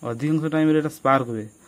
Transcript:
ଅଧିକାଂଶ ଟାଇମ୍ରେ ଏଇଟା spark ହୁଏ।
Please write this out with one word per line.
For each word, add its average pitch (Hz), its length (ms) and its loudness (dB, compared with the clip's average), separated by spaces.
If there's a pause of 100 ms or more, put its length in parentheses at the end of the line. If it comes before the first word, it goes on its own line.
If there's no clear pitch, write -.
ଅଧିକାଂଶ 151 340 -2 (100)
ଟାଇମ୍ରେ 156 260 4
ଏଇଟା 151 200 -2
spark 135 280 2
ହୁଏ। 110 180 -6 (220)